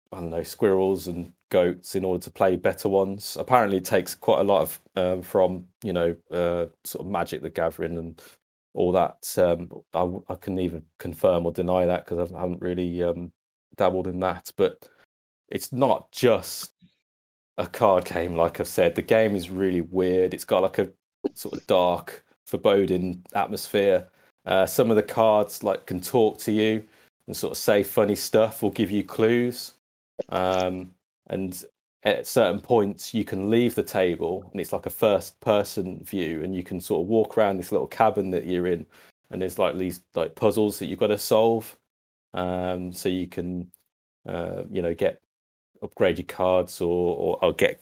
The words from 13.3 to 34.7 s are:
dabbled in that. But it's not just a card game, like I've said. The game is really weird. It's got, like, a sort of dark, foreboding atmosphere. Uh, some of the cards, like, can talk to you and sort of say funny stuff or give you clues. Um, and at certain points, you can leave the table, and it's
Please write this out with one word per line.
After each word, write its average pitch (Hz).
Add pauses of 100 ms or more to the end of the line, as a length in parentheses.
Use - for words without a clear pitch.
dabbled 92
in 90
that. 90
But - (580)
it's -
not 127
just - (840)
a 87
card 95
game, 85
like 85
I've 85
said. 85
The 87
game 110
is 87
really 92
weird. 92
It's -
got, 95
like, 95
a 95 (440)
sort -
of -
dark, 90 (220)
foreboding 92 (100)
atmosphere. 98 (360)
Uh, 95
some 113
of 107
the 104
cards, 107
like, 101
can 92
talk 110
to -
you 107 (420)
and 143
sort -
of -
say 104
funny 104
stuff -
or 101
give 98
you 101
clues. 120 (560)
Um, 92 (340)
and 92 (400)
at 101
certain 101
points, 101
you 107
can 98
leave 117
the 104
table, 90
and 98
it's 82